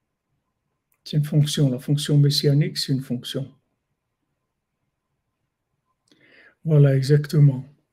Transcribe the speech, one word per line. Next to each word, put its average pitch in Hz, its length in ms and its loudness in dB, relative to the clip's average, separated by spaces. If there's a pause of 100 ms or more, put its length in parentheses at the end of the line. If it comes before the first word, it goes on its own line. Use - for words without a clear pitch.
(1040)
C'est - 140 -6
une 147 80 0
fonction. 147 440 0
La 123 100 -4
fonction 147 380 -2
messianique, 143 600 0
c'est - 160 -6
une 127 100 -4
fonction. 123 440 -10 (3250)
Voilà, 143 320 4
exactement. 143 680 0 (300)